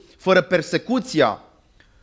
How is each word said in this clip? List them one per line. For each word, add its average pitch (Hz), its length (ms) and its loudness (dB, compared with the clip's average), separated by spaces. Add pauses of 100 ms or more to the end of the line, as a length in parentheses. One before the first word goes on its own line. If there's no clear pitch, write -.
(180)
fără 185 240 2
persecuția 160 1000 -2 (600)